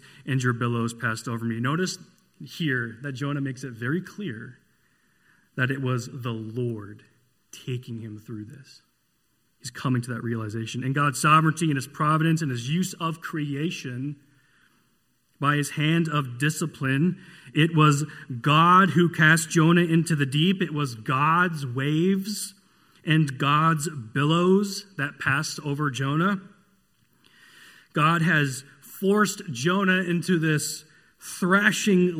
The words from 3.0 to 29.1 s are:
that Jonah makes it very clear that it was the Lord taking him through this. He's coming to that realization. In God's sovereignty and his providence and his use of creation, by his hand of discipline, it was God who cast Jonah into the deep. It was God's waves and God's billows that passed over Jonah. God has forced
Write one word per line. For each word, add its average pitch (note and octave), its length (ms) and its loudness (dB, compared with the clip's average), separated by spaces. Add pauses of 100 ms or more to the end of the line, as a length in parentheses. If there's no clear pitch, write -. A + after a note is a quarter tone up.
that C#3 120 -10
Jonah C#3+ 280 -6
makes C3+ 220 -8
it C3 100 -12
very B2 260 -4
clear B2+ 600 -12 (960)
that C3 160 0
it C3+ 100 -6
was B2+ 320 -4
the A#2+ 200 -8
Lord A2 680 -8 (480)
taking B2 500 -10
him G#2+ 180 -12
through G#2+ 260 -14
this. C3+ 380 -20 (760)
He's - 140 -16
coming B2+ 320 -2
to A#2+ 100 -10
that A2+ 100 -10
realization. A2+ 600 -6
In C3 100 -2
God's C#3+ 260 0
sovereignty D#3+ 460 4
and D3 120 2
his B2+ 100 -6
providence D#3+ 560 2
and C#3 80 -2
his A#2+ 180 -6
use F3+ 240 -2
of E3 280 -6
creation, C#3+ 960 -6 (1200)
by C#3+ 160 2
his D3 160 -2
hand D#3+ 360 2
of C#3+ 300 -4
discipline, D3 800 0 (380)
it E3 200 4
was D3+ 300 4 (340)
God E3+ 520 6
who E3+ 180 4
cast D#3+ 400 4
Jonah E3+ 320 6
into E3 340 2
the C#3+ 120 0
deep. E3+ 340 2
It D3+ 140 -4
was C#3+ 180 -2
God's D3 720 0
waves E3 880 -2 (520)
and D#3 320 2
God's D3+ 520 2
billows E3 960 0 (120)
that C#3+ 200 -6
passed D3 440 0
over C#3+ 280 -2
Jonah. D3+ 520 0 (1500)
God E3 280 2
has D3+ 440 0 (160)
forced G3+ 600 0 (100)